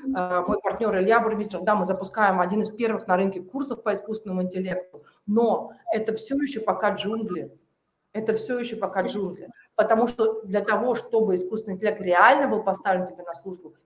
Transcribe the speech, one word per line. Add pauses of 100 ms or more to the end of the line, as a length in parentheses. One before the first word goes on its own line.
(160)
э,
мой
партнер
Илья
Бурмистров,
да,
мы
запускаем
один
из
первых
на
рынке
курсов
по
искусственному
интеллекту, (240)
но (200)
это
все
еще
пока
джунгли, (640)
это
все
еще
пока
джунгли, (260)
потому
что
для
того,
чтобы
искусственный
интеллект
реально
был
поставлен
тебе
на
службу, (120)